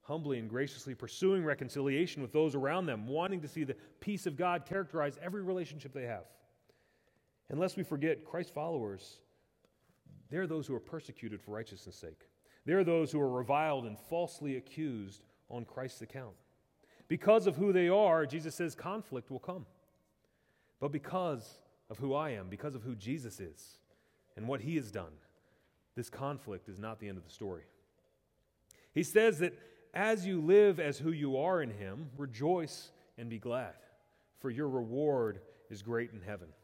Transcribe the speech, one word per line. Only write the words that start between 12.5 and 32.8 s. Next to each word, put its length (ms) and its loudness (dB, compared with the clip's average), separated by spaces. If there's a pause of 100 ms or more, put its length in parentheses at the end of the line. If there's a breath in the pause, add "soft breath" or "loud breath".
They're 180 4
those 280 4
who 80 2
are 100 4
reviled 560 2
and 120 -8
falsely 600 -4
accused 680 -6 (260 soft breath)
on 160 -8
Christ's 360 -10
account. 340 -12 (720 soft breath)
Because 380 8
of 100 6
who 160 4
they 180 8
are, 360 8
Jesus 300 -4
says 200 -2
conflict 540 -6
will 100 -6
come. 280 -8 (1120)
But 120 0
because 680 -4 (280)
of 100 -12
who 140 0
I 180 0
am, 180 -6
because 240 -6
of 80 -8
who 140 -6
Jesus 440 -8
is 400 -14 (560 soft breath)
and 120 -8
what 140 -4
he 140 -4
has 160 -2
done, 220 -8 (840 soft breath)
this 140 -8
conflict 600 -8
is 100 -12
not 200 -8
the 80 -10
end 120 -8
of 40 -16
the 60 -20
story. 340 -8 (1300 soft breath)
He 100 2
says 360 6
that 140 0 (420 loud breath)
as 300 2
you 160 0
live 380 10
as 200 0
who 120 0
you 260 0
are 260 2
in 60 -4
him, 480 -8
rejoice 760 -2 (260 soft breath)